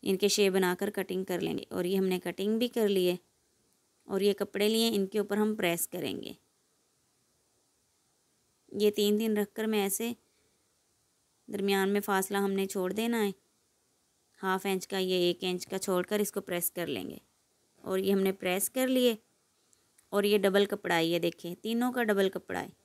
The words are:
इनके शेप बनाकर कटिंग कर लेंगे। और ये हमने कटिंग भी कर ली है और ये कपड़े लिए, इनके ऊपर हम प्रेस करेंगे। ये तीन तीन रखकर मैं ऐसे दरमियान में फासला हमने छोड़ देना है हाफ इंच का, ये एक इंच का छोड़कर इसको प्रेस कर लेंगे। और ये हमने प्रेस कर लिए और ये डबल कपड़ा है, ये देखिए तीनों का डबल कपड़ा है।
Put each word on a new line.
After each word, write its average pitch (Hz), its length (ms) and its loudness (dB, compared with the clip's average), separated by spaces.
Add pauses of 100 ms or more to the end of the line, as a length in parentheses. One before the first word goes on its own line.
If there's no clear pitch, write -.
इनके 196 260 2
शेप 196 240 4
बनाकर 190 360 2
कटिंग 190 360 -4
कर 175 160 -4
लेंगे। 165 300 -4
और 185 140 -2
ये 185 100 -2
हमने 190 240 2
कटिंग 196 400 -2
भी 240 80 0
कर 233 200 0
ली 190 180 2
है 180 120 2 (880)
और 190 160 -2
ये 202 100 4
कपड़े 202 340 -2
लिए, 226 220 4
इनके 202 300 0
ऊपर 202 180 -2
हम 214 180 2
प्रेस 175 320 -2
करेंगे। - 480 -8 (2250)
ये 208 200 2
तीन 208 280 2
तीन 220 180 0
रखकर 208 300 -2
मैं 214 180 0
ऐसे 226 300 -4 (1300)
दरमियान 196 420 0
में 202 120 2
फासला 196 380 0
हमने 196 260 0
छोड़ 185 280 -4
देना 233 240 -2
है 202 160 0 (1040)
हाफ 190 260 -2
इंच 190 200 -2
का, 196 120 -6
ये 185 320 2
एक 175 140 -4
इंच 180 220 -4
का 190 120 -6
छोड़कर 190 440 0
इसको 196 200 -4
प्रेस 175 280 -4
कर 170 180 -6
लेंगे। 117 320 -8 (640)
और 190 160 -2
ये 190 120 0
हमने 190 220 4
प्रेस 185 360 -2
कर 262 180 -2
लिए 247 300 2 (960)
और 202 120 2
ये 208 120 4
डबल 196 280 4
कपड़ा 196 300 -2
है, 165 100 2
ये 170 140 2
देखिए 170 360 -4
तीनों 233 360 -2
का 247 120 -2
डबल 196 260 2
कपड़ा 175 300 -8
है। - 120 -8 (140)